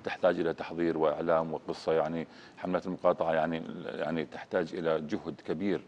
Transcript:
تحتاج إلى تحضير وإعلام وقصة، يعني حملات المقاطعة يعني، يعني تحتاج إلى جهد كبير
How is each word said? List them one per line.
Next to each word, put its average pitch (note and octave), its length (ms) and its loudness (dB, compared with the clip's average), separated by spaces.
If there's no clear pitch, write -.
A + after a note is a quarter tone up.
تحتاج F2+ 360 2
إلى E2 140 2
تحضير E2 440 0
وإعلام D#2+ 560 2
وقصة، D#2+ 400 -2
يعني D#2+ 340 0
حملات F2+ 280 -2
المقاطعة F2 480 2
يعني، E2 300 0
يعني E2 400 -2
تحتاج - 480 -4
إلى D#2+ 280 0
جهد D2+ 460 -6
كبير F2 400 0